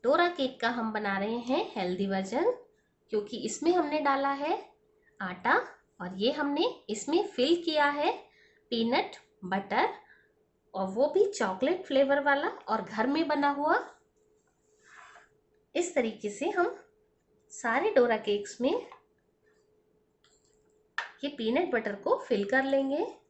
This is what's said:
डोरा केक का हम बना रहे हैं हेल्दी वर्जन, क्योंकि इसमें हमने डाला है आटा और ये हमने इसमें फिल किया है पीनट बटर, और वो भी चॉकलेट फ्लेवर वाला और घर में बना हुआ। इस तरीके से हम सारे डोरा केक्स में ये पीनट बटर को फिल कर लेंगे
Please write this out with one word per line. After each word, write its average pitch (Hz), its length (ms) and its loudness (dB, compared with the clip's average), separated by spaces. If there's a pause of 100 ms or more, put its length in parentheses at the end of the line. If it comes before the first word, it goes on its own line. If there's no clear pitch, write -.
डोरा 320 240 4
केक 269 320 -4
का 233 100 0
हम 233 220 -4
बना 208 260 -2
रहे 220 200 -4
हैं 254 340 0
हेल्दी 185 340 -2
वर्जन, 196 440 0 (600)
क्योंकि 214 260 -2
इसमें 294 340 0
हमने 302 280 2
डाला 277 300 2
है 285 260 -2 (640)
आटा 190 340 0 (460)
और 185 180 -8
ये 226 140 2
हमने 294 320 0 (260)
इसमें 311 360 2
फिल 320 380 2
किया 302 260 4
है 294 220 0 (600)
पीनट 233 440 0 (280)
बटर, 202 440 0 (840)
और 190 140 -2
वो 220 200 2
भी 392 200 4
चॉकलेट 247 560 -2
फ्लेवर 277 380 2
वाला 285 260 2
और - 340 -4
घर 220 240 -2
में 294 220 0
बना 285 220 2
हुआ। 294 260 2 (2000)
इस 349 200 -2
तरीके 220 360 -2
से 285 200 -4
हम 370 260 0 (760)
सारे 262 420 0
डोरा 233 240 4
केक्स 208 420 -4
में 269 120 2 (2500)
ये 285 40 -2
पीनट 262 440 0
बटर 214 240 -2
को 494 220 0
फिल 202 260 -2
कर 262 200 2
लेंगे 269 420 0 (240)